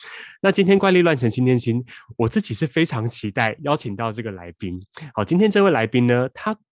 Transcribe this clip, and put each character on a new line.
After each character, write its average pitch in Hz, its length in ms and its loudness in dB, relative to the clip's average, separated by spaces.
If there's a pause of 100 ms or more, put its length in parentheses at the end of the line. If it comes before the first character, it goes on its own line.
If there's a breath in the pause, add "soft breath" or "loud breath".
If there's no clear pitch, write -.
(420 loud breath)
那 196 100 2
今 196 120 2
天 196 140 4
怪 190 140 2
力 180 100 4
乱 160 160 4
神 120 100 0
新 123 160 0
电 127 140 4
新， 120 260 -2 (320 loud breath)
我 113 120 0
自 214 120 -2
己 - 140 -4
是 156 140 -4
非 165 180 0
常 117 240 -4
期 104 220 -8
待 113 320 0
邀 143 120 0
请 107 200 -6
到 113 160 -4
这 113 100 -10
个 107 100 -8
来 87 280 -14
宾。 90 200 -8 (360 loud breath)
好， 107 80 0
今 165 140 0
天 214 120 4
这 202 140 4
位 190 80 4
来 113 160 2
宾 123 180 2
呢， 123 260 2
他 - 240 -6 (160)